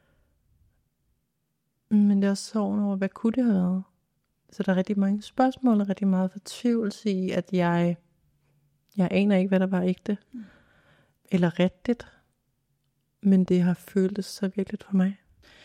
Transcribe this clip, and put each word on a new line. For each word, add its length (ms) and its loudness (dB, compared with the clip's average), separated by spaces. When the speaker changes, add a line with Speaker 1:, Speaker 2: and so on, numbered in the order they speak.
Speaker 1:
Men 320 4
det 60 2
er 40 2
også 200 -6
sorgen 280 -2
over, 160 -2
hvad 140 -4
kunne 220 -4
det 120 -2
have 120 2
været? 280 -2
Så 120 -8
der 80 -2
er 60 2
rigtig 220 -2
mange 220 0
spørgsmål, 600 0
og 80 -2
rigtig 180 -2
meget 240 0
fortvivlelse 800 -4
i, 180 -2
at 240 -4
jeg, 440 2
jeg 140 2
aner 260 2
ikke, 100 2
hvad 120 2
der 80 2
var 140 0
ægte. 360 -2
Speaker 2:
Mm. 120 -14
Speaker 1:
Eller 280 0
rigtigt. 480 -2
Men 220 4
det 180 2
har 120 2
føltes 520 -4
så 300 -8
virkeligt 280 -8
for 120 -8
mig. 240 0